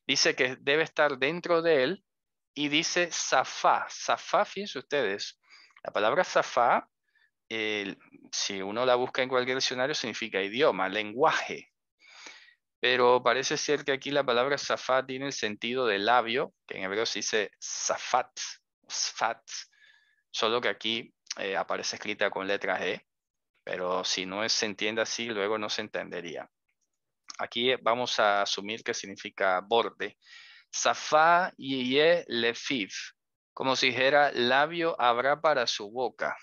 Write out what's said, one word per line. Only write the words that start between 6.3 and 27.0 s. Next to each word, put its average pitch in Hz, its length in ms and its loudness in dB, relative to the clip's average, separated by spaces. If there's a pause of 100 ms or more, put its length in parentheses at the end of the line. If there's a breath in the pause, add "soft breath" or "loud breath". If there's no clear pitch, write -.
el, 107 480 -4 (340)
si 98 300 -4
uno 104 240 -2
la 123 100 6
busca 127 260 -2
en 127 80 -2
cualquier 127 280 0
diccionario, 131 360 -2
significa 107 480 -4
idioma, 101 480 0
lenguaje. 107 800 -2 (1080 loud breath)
Pero 123 440 4
parece 131 340 0
ser 147 260 -2
que 143 80 -2
aquí 135 200 -4
la 143 120 2
palabra 131 340 2
zafá 131 480 0
tiene 135 220 -6
el 139 60 -6
sentido 117 520 -2
de 101 140 2
labio, 117 540 2 (140)
que - 100 -10
en 98 60 -8
hebreo 101 220 -2
se 104 140 -6
dice 104 320 -2 (100)
zafat, - 800 -4 (480)
sfat, - 560 -4 (880 soft breath)
solo 113 300 0
que 117 80 -2
aquí, 113 440 -6 (240)
eh, 98 200 -4
aparece 95 380 -4
escrita 104 340 -4
con 95 180 -6
letra 98 380 -2
E, - 220 -6 (560)
pero 90 400 -4
si 92 220 -2
no 98 180 -4
es, 110 100 -2
se - 140 -2
entiende 107 340 -4
así, 117 240 -4
luego 107 320 -2
no 107 120 -6
se - 120 -6
entendería. 87 680 -10 (920)